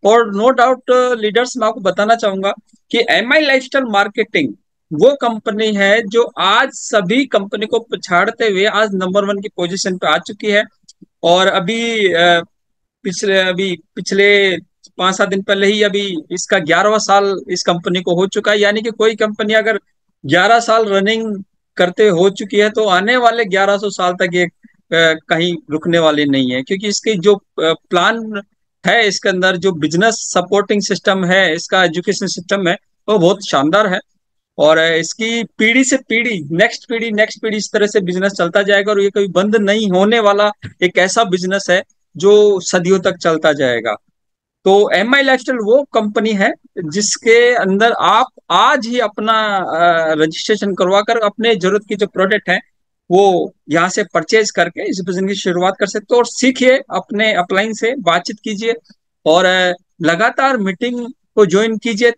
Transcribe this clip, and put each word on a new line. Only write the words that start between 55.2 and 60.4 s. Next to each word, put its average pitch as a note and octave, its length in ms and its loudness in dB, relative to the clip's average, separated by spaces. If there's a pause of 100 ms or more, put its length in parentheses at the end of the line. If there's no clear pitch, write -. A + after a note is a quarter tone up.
की G3+ 60 -4
शुरुआत F#3 440 -2
कर G#3 60 0
सकते G#3 300 -4
हो। - 20 4
और A#3 80 2
सीखिए, B3+ 520 2
अपने G#3 560 -4
upline F#3+ 400 -2
से A3+ 220 -4
बातचीत F3+ 480 -2
कीजिए A3 300 -4 (520)
और, F3 200 4
अ, F#3 280 2 (280)
लगातार A#3+ 560 0